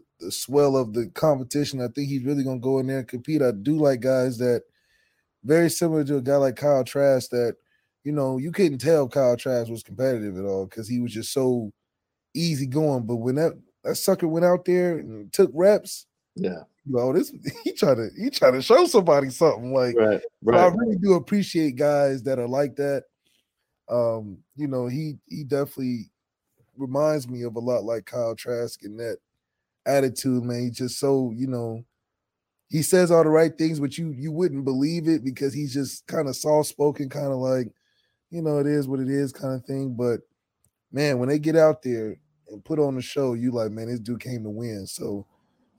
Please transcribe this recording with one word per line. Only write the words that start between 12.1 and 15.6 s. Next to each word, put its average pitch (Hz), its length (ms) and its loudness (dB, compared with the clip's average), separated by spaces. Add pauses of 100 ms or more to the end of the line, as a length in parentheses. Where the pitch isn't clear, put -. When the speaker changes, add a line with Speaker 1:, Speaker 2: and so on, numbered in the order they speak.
Speaker 1:
easygoing. 143 720 -2
But 120 80 -2
when 123 200 -2
that, 156 240 0 (240)
that 156 120 -2
sucker 185 320 0
went 165 180 2
out 180 200 2
there 180 340 2
and 110 340 -14
took 190 220 4
reps, 190 500 2 (300)